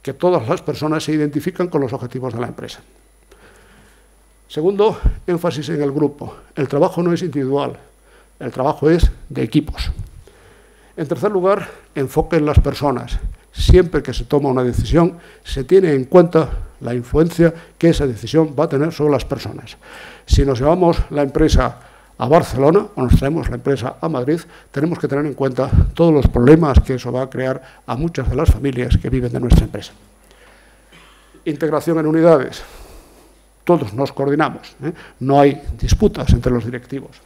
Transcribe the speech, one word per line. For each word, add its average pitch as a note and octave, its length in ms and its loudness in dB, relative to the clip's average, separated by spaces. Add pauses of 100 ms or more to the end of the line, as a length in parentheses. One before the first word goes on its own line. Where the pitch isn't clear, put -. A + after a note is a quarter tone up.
Que C3+ 120 -8
todas E3+ 340 0
las - 140 -4
personas D#3 400 -4
se D#3 100 -4
identifican D3+ 560 -4
con E3 120 -2
los B2+ 120 -4
objetivos B2+ 400 -8
de A#2 80 -8
la A#2+ 60 -4
empresa. - 340 -14 (1700)
Segundo, G3+ 500 0 (280)
énfasis D#3 440 -4
en D3+ 120 -2
el C#3 100 -2
grupo. D3 440 -4 (180)
El C#3 140 -4
trabajo E3+ 340 0
no F3 100 0
es E3+ 100 -2
individual, C3+ 560 -4 (600)
el B2+ 140 -10
trabajo C#3+ 360 0
es E3+ 220 4 (180)
de C3+ 140 -6
equipos. - 480 -2 (1080)
En D#3 60 -4
tercer C3 240 -2
lugar, G3 360 0 (280)
enfoque D3+ 420 -2
en D#3 80 2
las D3 140 4
personas. C3+ 600 -2 (340)
Siempre E3+ 500 2
que B2+ 100 -8
se A#2 120 -6
toma C#3+ 260 0
una B2+ 120 0
decisión, C#3+ 560 0 (240)
se - 220 -8
tiene F3+ 300 4
en C3 100 0
cuenta D#3 460 4 (300)
la A#2+ 140 -6
influencia D#3+ 600 0 (240)
que E3 100 4
esa D3+ 180 2
decisión D3+ 520 -2
va D3+ 60 2
a D#3+ 40 -4
tener D#3 240 -2
sobre D3+ 200 0
las C3 120 0
personas. - 540 -10 (480)
Si - 180 4
nos C3 160 0
llevamos E3+ 380 2 (100)
la D3 140 -2
empresa C#3 560 2 (400)
a B2 100 -2
Barcelona D#3 680 2
o C3 80 -4
nos A#2+ 140 4
traemos D3 320 0
la B2 80 -6
empresa B2 420 -4
a - 100 -4
Madrid, D3+ 320 -2 (300)
tenemos E3 280 -4
que - 100 -4
tener C#3 160 -2
en D3 80 -4
cuenta C3 380 -2 (240)
todos E3+ 180 4
los C#3 160 4
problemas D#3 520 6
que C3+ 160 -2
eso A#2+ 140 -8
va B2+ 120 -4
a C3 80 -8
crear C3 320 -6 (240)
a A#2+ 100 -6
muchas D#3 320 -4
de A#2 80 -2
las D#3+ 140 2
familias B2 480 0
que - 120 -4
viven B2 220 -2
de C3 80 -4
nuestra A#2+ 240 4
empresa. G#2+ 280 -12 (1500)
Integración D#3 520 -2
en D3+ 80 0
unidades. D#3+ 560 4 (1000)
Todos C#3+ 300 0
nos C3+ 180 -2
coordinamos, C#3 680 -2
¿eh? D#3 100 -6 (280)
No C#3 200 4
hay C#3 220 4 (180)
disputas - 500 0
entre B2 220 2
los A#2+ 120 -2
directivos. B2+ 600 -12